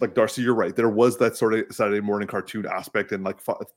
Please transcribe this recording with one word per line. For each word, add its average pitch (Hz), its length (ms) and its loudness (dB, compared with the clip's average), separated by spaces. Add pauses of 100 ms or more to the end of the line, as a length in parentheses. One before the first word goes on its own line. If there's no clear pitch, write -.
like, 110 140 0
Darcy, 113 280 2
you're 120 120 2
right. 90 220 0
There 113 120 4
was 120 300 4
that 113 180 2
sort 110 180 2
of 110 200 0
Saturday 104 260 0
morning 104 280 -2
cartoon 101 380 -6
aspect 95 440 -4
and, 95 140 -4
like, 95 160 -6
fu-, - 180 -4 (180)